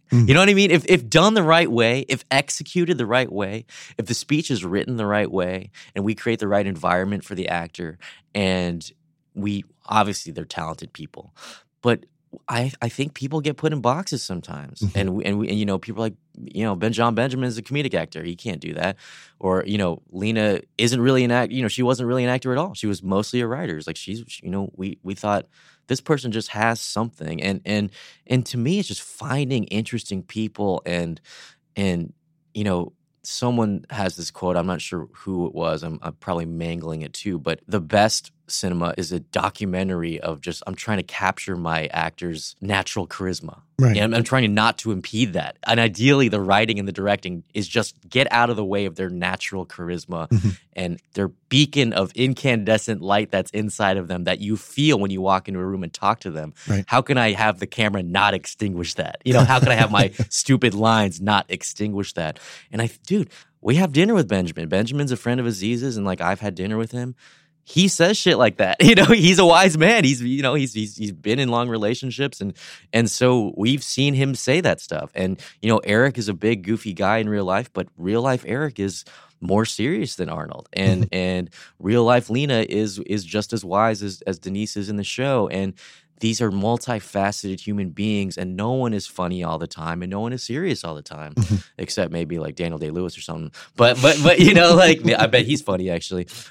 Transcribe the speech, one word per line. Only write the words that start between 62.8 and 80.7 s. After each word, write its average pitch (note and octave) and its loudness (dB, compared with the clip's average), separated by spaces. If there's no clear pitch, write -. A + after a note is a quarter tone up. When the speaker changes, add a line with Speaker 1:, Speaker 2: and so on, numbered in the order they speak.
Speaker 2:
I, A#2 -4
dude, F#3+ 0
we A#2+ 0
have F3+ 2
dinner F#3+ 4
with E3 2
Benjamin. F2 -2
Benjamin's B2+ 0
a B2 0
friend A#2+ -2
of A#2+ -2
Aziz's, A#2 -2
and, G2+ -4
like, F#2 -2
I've F2+ -2
had G2+ -6
dinner G2 -4
with A2+ -4
him. B2 -8
He F#3 2
says F3+ 4
shit D3+ 4
like A2 4
that. F#2+ 0
<laughs> - -
You A3 12
know, F#3 8
he's F#3 8
a G3 8
wise E3+ 8
man. G3+ 6
He's, C3 2
you C3 -2
know, C3 0
he's, C3 -2
he's, G#2 -6
he's G#2 -6
been G#2 -2
in C3 0
long A#2+ 0
relationships, A#2+ -4
and, G2 -6
and A2+ 4
so B2+ 2
we've B2 0
seen C#3 0
him C3+ 2
say C#3 0
that G#2+ 2
stuff. - -8
And, F#2 -2
you G#2 0
know, A2 6
Eric A#2+ 2
is G#2+ -4
a G2+ -4
big G#2 -2
goofy G#2 -4
guy G2 0
in A2 -2
real G#2 -2
life, F#2+ -2
but F2+ -6
real G2+ 0
life B2+ 0
Eric B2+ -6
is G2 -6
more G2 2
serious D3 -4
than F2 -6
Arnold. D#2 -10